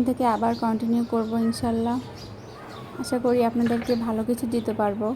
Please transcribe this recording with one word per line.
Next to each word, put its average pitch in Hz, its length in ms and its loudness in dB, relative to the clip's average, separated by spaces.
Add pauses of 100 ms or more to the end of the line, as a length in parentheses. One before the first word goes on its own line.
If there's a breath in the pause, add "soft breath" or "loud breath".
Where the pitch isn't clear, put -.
থেকে 247 220 2
আবার 233 340 2
কন্টিনিউ 233 460 2
করব 226 320 0
ইনশাল্লাহ। 226 600 0 (1000)
আশা 254 200 -2
করি 247 240 4
আপনাদেরকে 233 520 2
ভালো 226 280 0
কিছু 240 240 0
দিতে 226 260 0
পারবো। 208 420 0